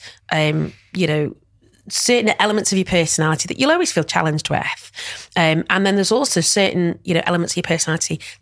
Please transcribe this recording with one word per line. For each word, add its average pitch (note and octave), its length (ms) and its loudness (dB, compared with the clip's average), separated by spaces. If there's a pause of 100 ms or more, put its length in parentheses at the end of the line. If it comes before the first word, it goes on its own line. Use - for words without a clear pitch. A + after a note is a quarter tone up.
(320)
um, D3+ 400 0 (220)
you F#3 120 0
know, D3+ 300 -2 (540)
certain A3+ 480 2
elements G#3 340 0
of F#3+ 60 2
your F#3 80 0
personality D#3+ 600 0
that - 100 -6
you'll C#4+ 140 4
always F4 200 0
feel D#3+ 120 0
challenged D#3 440 0
with. - 440 -4 (440)
Um, E3 320 4
and F#3+ 160 2
then G3 120 2
there's G3 160 2
also B3 280 2
certain, F3+ 640 0
you F3+ 80 -2
know, E3 140 0
elements F3 260 0
of - 60 -8
your E3+ 60 -2
personality E3 540 -2 (240)